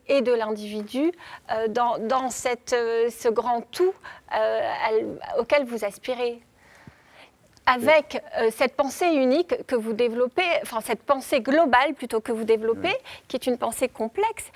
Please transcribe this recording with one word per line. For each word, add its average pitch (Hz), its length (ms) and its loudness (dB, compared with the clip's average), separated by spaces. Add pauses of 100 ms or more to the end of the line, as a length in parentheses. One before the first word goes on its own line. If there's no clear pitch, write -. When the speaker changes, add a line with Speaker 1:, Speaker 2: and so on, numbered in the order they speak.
Speaker 1:
et 277 160 4
de 247 100 2
l'individu, 214 800 -2 (400)
euh, 226 160 -2
dans, 226 320 0
dans 254 320 0
cette, - 420 -4
euh, 233 420 2
ce - 140 -2
grand 233 400 0
tout, 370 240 2 (420)
euh, 220 240 0 (280)
à 220 40 -2
l-, 220 280 -2 (180)
auquel 285 280 2
vous 233 200 -6
aspirez ? 240 560 -6 (1300)
Avec, 269 540 4 (180)
euh, 226 160 2
cette 262 200 0
pensée 285 320 0
unique 277 480 4 (100)
que 254 100 -2
vous 226 180 -2
développez, 240 500 0 (180)
enfin 220 240 -6
cette 226 160 -4
pensée 269 400 0
globale 269 560 4
plutôt 233 240 -4
que 247 100 -4
vous 226 120 -4
développez, 226 460 0
Speaker 2:
Oui. - 380 -6
Speaker 1:
qui 269 100 -4
est - 100 -10
une 247 100 0
pensée 233 300 -2
complexe, 392 680 -4